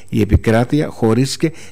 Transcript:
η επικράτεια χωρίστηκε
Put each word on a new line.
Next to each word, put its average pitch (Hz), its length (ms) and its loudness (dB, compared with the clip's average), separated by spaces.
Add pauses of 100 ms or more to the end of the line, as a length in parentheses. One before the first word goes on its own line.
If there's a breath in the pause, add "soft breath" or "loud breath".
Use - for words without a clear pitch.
η 117 120 0
επικράτεια 117 640 2
χωρίστηκε 127 640 0 (200 loud breath)